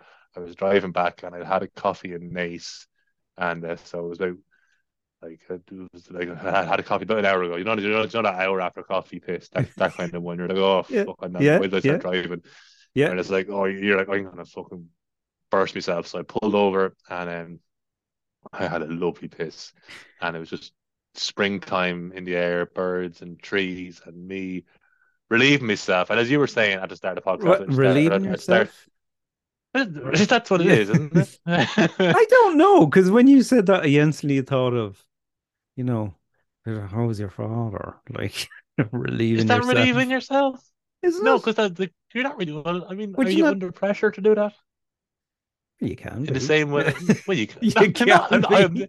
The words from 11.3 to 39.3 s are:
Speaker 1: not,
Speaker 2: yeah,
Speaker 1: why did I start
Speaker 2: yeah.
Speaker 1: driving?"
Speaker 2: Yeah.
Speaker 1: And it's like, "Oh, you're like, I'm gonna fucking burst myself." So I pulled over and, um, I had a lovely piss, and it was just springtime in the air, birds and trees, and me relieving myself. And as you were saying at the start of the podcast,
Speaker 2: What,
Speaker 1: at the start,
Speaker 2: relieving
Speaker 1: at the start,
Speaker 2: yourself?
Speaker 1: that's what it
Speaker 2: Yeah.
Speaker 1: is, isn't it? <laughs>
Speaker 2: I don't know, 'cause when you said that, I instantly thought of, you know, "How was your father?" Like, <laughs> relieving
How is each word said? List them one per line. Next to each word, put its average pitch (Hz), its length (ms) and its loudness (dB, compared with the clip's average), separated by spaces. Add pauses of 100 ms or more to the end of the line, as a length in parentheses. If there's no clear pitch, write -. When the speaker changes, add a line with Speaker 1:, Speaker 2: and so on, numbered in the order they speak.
Speaker 1:
not, 90 120 -4
Speaker 2:
yeah, 147 180 6
Speaker 1:
why 98 60 -2
did 95 100 -4
I - 40 0
start 139 220 0
Speaker 2:
yeah. 90 80 -6
Speaker 1:
driving?" 87 320 -6 (500)
Speaker 2:
Yeah. 139 180 0
Speaker 1:
And 92 100 -4
it's 85 100 -6
like, 95 200 -2
"Oh, 98 160 -2
you're 98 320 0
like, 95 100 -2
I'm 98 160 -4
gonna 90 200 -16
fucking 87 440 -16 (640)
burst 95 240 0
myself." 87 320 -6
So 92 100 -10
I 87 40 -8
pulled 104 340 -2
over 95 400 0 (120)
and, 87 220 -8
um, 85 300 -12 (920)
I 98 160 -8
had 82 140 -6
a 78 40 -8
lovely 85 420 -6
piss, - 440 -14 (480)
and 85 160 -6
it - 20 -10
was 80 120 -14
just - 240 -14 (400)
springtime 90 1000 -4
in 92 100 -14
the 90 120 -4
air, 87 300 -2
birds 90 560 -6
and 87 180 -18
trees, 90 640 -6
and 87 240 -18
me 92 360 -10 (640)
relieving 127 360 2
myself. 95 440 0
And 110 100 0
as 117 100 0
you 147 80 2
were 139 80 2
saying 104 320 0
at 92 120 -10
the 92 60 -16
start 92 200 -8
of 90 80 -10
the 95 60 -2
podcast, 92 180 -2
Speaker 2:
What, 185 140 4
Speaker 1:
at - 60 -10
the 143 40 -2
start, 131 60 0
Speaker 2:
relieving 147 480 2
Speaker 1:
at 190 60 -4
the 180 60 -4
start, 113 320 0 (1000)
Speaker 2:
yourself? 160 560 -2
Speaker 1:
that's - 220 2
what 180 100 4
it 170 60 2
Speaker 2:
Yeah. 190 80 4
Speaker 1:
is, 104 160 4
isn't 156 260 0
it? - 260 0
<laughs> - 40 -20
Speaker 2:
I 175 840 2
don't 440 300 6
know, 359 280 8
'cause 185 240 6
when 240 180 8
you 277 140 10
said 240 240 4
that, 185 180 4
I - 20 2
instantly 143 560 2
thought 127 320 0
of, 107 280 -4 (720)
you 127 100 -8
know, 110 300 -4 (520)
"How 107 400 -4
was 113 120 -4
your 101 120 -6
father?" 113 640 -8 (140)
Like, - 400 -8 (260)
<laughs> 113 160 0
relieving 120 480 -2